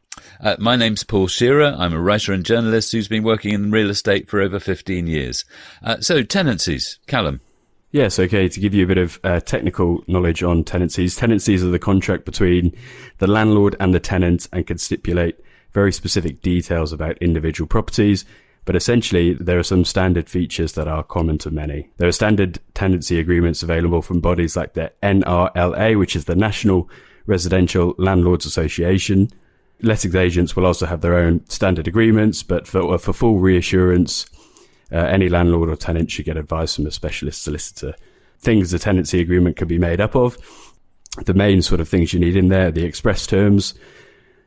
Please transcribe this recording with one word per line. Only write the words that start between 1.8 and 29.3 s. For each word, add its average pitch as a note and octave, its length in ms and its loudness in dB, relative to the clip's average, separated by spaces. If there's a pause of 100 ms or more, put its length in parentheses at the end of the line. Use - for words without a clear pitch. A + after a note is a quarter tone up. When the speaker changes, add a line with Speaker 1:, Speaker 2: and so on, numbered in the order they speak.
Speaker 1:
a E2 80 -2
writer G#2 320 0
and F#2 100 -2
journalist A2+ 480 0
who's A2 160 -4
been A2 160 -4
working G#2+ 300 0
in G#2 180 -2
real G#2+ 180 2
estate G2+ 380 -2
for G#2 140 -2
over G2 180 -2
fifteen F2+ 480 -4
years. C#2 380 -4 (360)
Uh, A2+ 200 -6
so, D3+ 220 0
tenancies, G#2+ 840 -2
Callum. D#2+ 320 -2 (520)
Speaker 2:
Yes, A#2+ 280 0
okay, F#2+ 300 2
to F#2 100 -8
give G2 140 0
you G2+ 100 4
a F2 40 2
bit F#2 100 2
of, F2+ 260 -2
uh, F2 160 0
technical - 680 -2
knowledge F2+ 360 0
on E2+ 220 2
tenancies. F2+ 500 -2
Tenancies G#2 480 0
are F2+ 60 0
the F2+ 100 0
contract F#2+ 460 0
between F2+ 520 2 (420)
the F#2+ 80 2
landlord G#2 520 4
and F#2 140 2
the F2+ 80 2
tenant F2+ 500 0
and F2+ 160 -6
can F2 100 -6
stipulate E2+ 600 -4 (340)
very G2+ 220 2
specific - 480 -4
details E2+ 500 -2
about D#2+ 280 -6
individual D#2+ 460 -2
properties. G#2 600 0 (400)
But F2+ 100 0
essentially, F2+ 580 2
there F2 240 -2
are E2+ 60 0
some F#2 220 2
standard F2+ 420 0
features E2 460 -4
that D#2 160 -4
are D#2 120 -4
common D#2+ 360 -2
to D#2 120 -10
many. D2+ 400 -8 (100)
There F2 100 2
are - 20 4
standard G2+ 480 0 (140)
tenancy F2+ 440 0
agreements E2+ 460 0
available E2+ 380 0
from F2 180 -4
bodies F2 380 0
like - 160 -4
the D#2+ 180 -6 (100)
N G2 220 2
R F2+ 320 0
L F2+ 220 0
A, A2 180 2
which F#2 220 0
is D#2+ 80 -6
the E2+ 100 -2
National G2 540 0 (380)
Residential F2+ 720 0
Landlords F2+ 480 2
Association. F#2 840 0 (520)